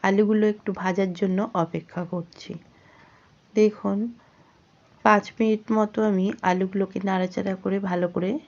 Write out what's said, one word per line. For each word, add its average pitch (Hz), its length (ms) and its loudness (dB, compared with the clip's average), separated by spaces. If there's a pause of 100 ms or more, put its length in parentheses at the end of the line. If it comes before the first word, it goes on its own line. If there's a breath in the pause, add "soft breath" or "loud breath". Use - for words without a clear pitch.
আলুগুলো 208 440 4
একটু 208 260 -4
ভাজার 190 400 -2
জন্য 190 260 -2 (140)
অপেক্ষা 165 520 -4
করছি। 170 460 -10 (1040 soft breath)
দেখুন, 214 420 2 (1080 soft breath)
পাঁচ 208 260 6
মিনিট 220 400 0
মতো 214 320 0
আমি 190 220 2 (180)
আলুগুলোকে 190 560 0
নাড়াচাড়া 190 560 -2
করে 190 240 -4
ভালো 180 300 -2
করে 175 220 -4 (160)